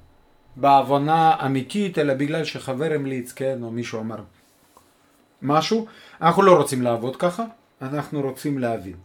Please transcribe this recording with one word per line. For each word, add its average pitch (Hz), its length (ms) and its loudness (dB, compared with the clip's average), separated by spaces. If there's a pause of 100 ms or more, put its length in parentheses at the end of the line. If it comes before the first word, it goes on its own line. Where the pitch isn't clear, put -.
(560)
בהבנה 139 880 4
אמיתית, 165 520 -2
אלא 143 160 2
בגלל 147 300 -2
שחבר 135 480 -4
המליץ, 135 400 -4
כן, 135 300 -4
או 113 80 -8
מישהו 117 300 -6
אמר 110 180 -8 (1200)
משהו. 160 440 0 (340)
אנחנו 170 220 4
לא 185 140 8
רוצים 139 260 0
לעבוד 120 340 -2
ככה, 180 280 -2 (380)
אנחנו 143 380 -6
רוצים 135 380 -4
להבין. 113 360 -4 (100)